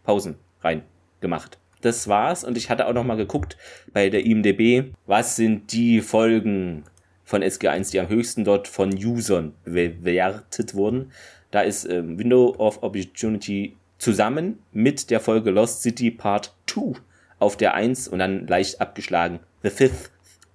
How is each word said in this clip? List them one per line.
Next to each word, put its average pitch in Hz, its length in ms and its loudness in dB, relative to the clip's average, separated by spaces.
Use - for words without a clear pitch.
Pausen 95 320 -2
reingemacht. - 1000 -6
Das 117 260 -2
war's 113 360 0
und 120 140 -4
ich 110 120 -8
hatte - 180 0
auch 120 60 -2
noch 120 100 0
mal 117 140 -2
geguckt 110 400 -4
bei 98 160 2
der 104 160 0
I 113 60 4
M 107 120 2
D 101 100 4
B, 120 300 4
was 110 300 0
sind 110 360 0
die 117 300 4
Folgen 104 800 0
von 98 180 -2
S 95 180 -2
G - 80 0
eins, 87 240 -2
die 95 80 0
am 87 100 -4
höchsten 117 340 -2
dort 101 240 2
von 98 260 -2
Usern 98 600 -2
bewertet 87 1120 -2
wurden. 117 380 -2
Da 101 100 2
ist, 101 240 -2
ähm, 85 340 -4
Window 123 380 4
of 107 260 0
Opportunity 101 920 -6
zusammen 123 600 0
mit 123 380 2
der 113 100 2
Folge 110 320 2
Lost 107 300 2
City 117 300 0
Part 104 440 -2
two 208 280 -4
auf 101 180 2
der 104 160 2
eins 123 340 -2
und 90 120 -6
dann 95 280 -2
leicht 92 340 0
abgeschlagen 87 580 -4
The 104 60 0
Fifth - 420 0